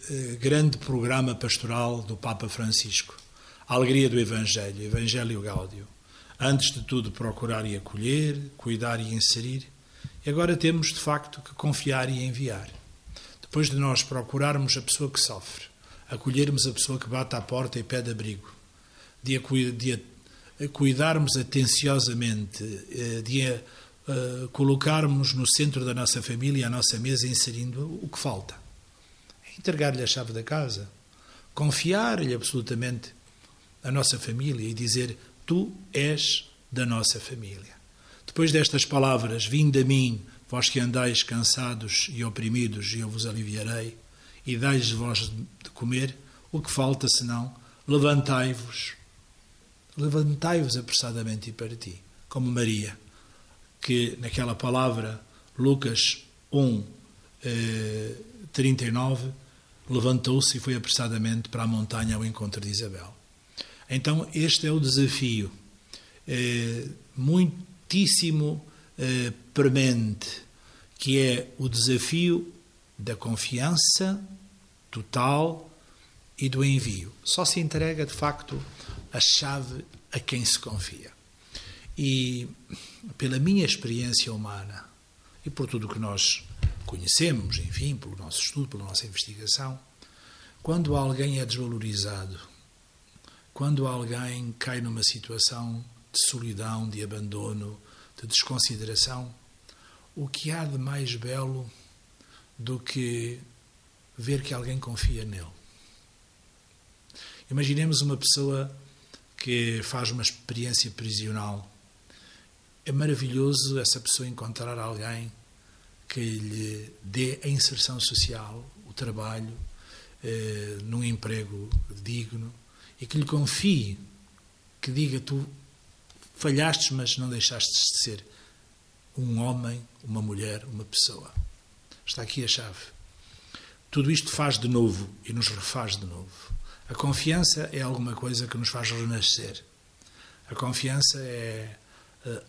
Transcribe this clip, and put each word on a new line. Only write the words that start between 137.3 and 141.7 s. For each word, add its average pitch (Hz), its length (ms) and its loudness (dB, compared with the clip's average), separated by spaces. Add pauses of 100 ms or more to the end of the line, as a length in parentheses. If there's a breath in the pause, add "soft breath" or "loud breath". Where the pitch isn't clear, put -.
é 139 80 -2
alguma 123 340 -2
coisa 120 320 -4
que 113 100 -6
nos 117 120 0
faz 117 220 -2
renascer. 117 720 -2 (840 soft breath)
A 117 60 -10
confiança 131 640 2
é, 113 580 -8 (500 soft breath)